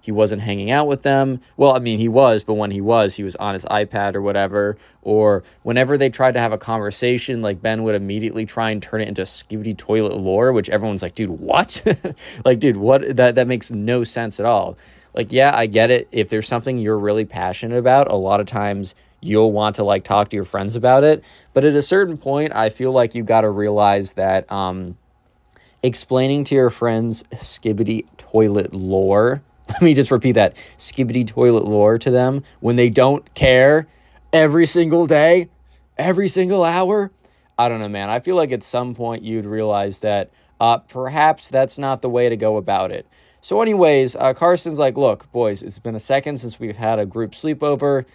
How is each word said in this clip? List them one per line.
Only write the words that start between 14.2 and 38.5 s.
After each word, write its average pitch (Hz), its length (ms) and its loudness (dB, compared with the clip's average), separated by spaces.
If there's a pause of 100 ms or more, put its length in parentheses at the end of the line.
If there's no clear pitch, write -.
at 104 80 -2
all. 92 280 0 (380)
Like, 117 180 -6
yeah, 135 240 4
I 113 120 0
get 110 240 4
it. 123 200 0
If 107 180 -2
there's 110 180 -4
something 123 320 -4
you're 107 180 -2
really 104 280 -2
passionate 95 520 -6
about, 127 340 4
a - 40 -2
lot 98 240 0
of 101 80 -4
times 101 480 -6 (260)
you'll 107 300 2
want 107 240 0
to, 110 80 -2
like, 101 200 0
talk 101 260 0
to - 60 -10
your 98 100 -4
friends 101 300 -6
about 127 280 4
it. 151 200 4 (300)
But 135 100 2
at 147 120 4
a 147 80 2
certain 180 340 0
point, 147 380 -4
I 110 140 2
feel 131 220 -4
like 123 220 2
you 120 100 -6
gotta 110 280 2
realize 104 640 0
that, 95 380 -2
um, 92 460 -6 (840)
explaining 131 600 -2
to 139 120 -2
your 127 160 4
friends 113 520 -4 (100)
Skibidi 110 720 -6 (120)
Toilet 104 560 0
lore, 98 680 0 (140)
<laughs> - 120 -20
let - 140 -2
me 160 100 8
just 135 160 2
repeat 127 220 2
that, 107 240 2 (240)
Skibidi 123 480 -4
Toilet 120 380 2
lore 104 340 2
to 139 100 -4
them 127 340 0 (160)
when 120 160 0
they 123 140 4
don't 131 460 2
care 139 520 4 (460)
every 160 320 4
single 170 400 2
day, 160 420 4 (500)
every 180 300 0
single 185 360 0
hour. 185 480 0 (460)
I 120 120 2
don't 113 100 -4
know, 107 100 -6
man. 101 200 -6
I 117 100 -2
feel 180 160 -2
like 156 160 0